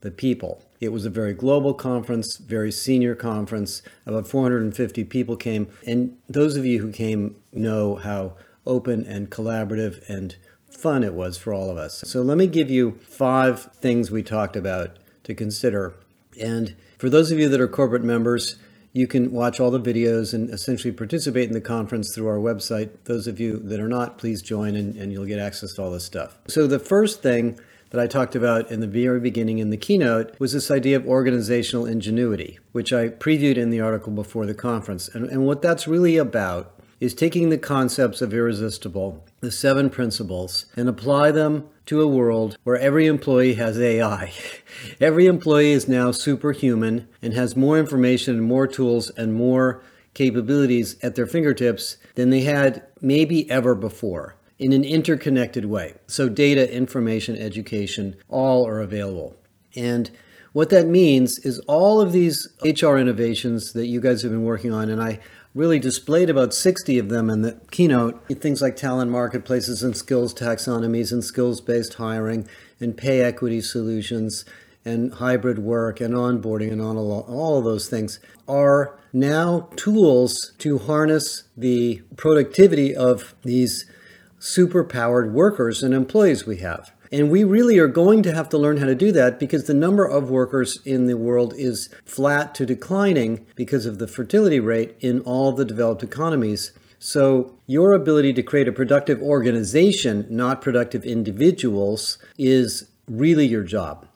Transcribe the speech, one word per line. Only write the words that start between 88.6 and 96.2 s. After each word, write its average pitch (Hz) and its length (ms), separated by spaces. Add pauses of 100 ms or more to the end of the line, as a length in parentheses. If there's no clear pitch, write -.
how 143 80
to 135 100
do 185 180
that 123 280
because 139 240
the - 80
number 180 320
of 139 260
workers 127 540
in 127 220
the 123 100
world 120 400
is 127 320 (160)
flat 143 520
to 135 100
declining 131 800 (100)
because 123 300
of 107 120
the 113 80
fertility 156 540
rate 113 400
in 123 200
all 131 320
the 135 120
developed 113 380
economies. 123 720 (260)